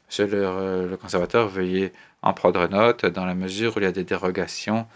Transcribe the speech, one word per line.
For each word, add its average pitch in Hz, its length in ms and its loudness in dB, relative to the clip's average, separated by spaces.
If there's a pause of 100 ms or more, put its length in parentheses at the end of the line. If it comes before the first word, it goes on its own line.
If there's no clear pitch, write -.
Monsieur 104 200 -2
le, 101 180 0
euh, 92 440 -2
le 92 80 -8
conservateur, 95 500 0
veuillez 92 460 -2 (280)
en - 120 4
prendre 90 340 4
note 110 380 4
dans 92 200 -2
la 92 100 -2
mesure 98 400 -2
où 110 40 -2
il 101 40 0
y - 20 4
a 92 60 2
des 92 120 -2
dérogations. 95 920 -2